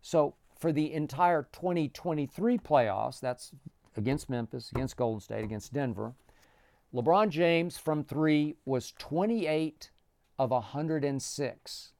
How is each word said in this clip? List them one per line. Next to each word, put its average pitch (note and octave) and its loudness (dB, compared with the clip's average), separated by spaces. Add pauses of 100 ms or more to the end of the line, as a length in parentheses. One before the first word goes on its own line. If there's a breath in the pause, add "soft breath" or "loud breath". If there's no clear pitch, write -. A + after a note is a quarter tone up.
So D3+ 2 (240)
for E3 0
the D3+ 0
entire D#3 0
twenty F3 -2
twenty-three F3 -2
playoffs, A#2 2
that's - -6 (440)
against C3 -2
Memphis, A#2+ -6
against B2+ -4
Golden A2+ 0
State, A2 -6
against G#2+ -8
Denver, A#2+ -2 (800 soft breath)
LeBron F3 4
James E3+ 2
from D3+ -2
three D3+ 2
was C3 -2
twenty-eight D#3+ -2 (480)
of B2+ 2
a B2+ 2
hundred D3+ -2
and C#3 0
six. - -8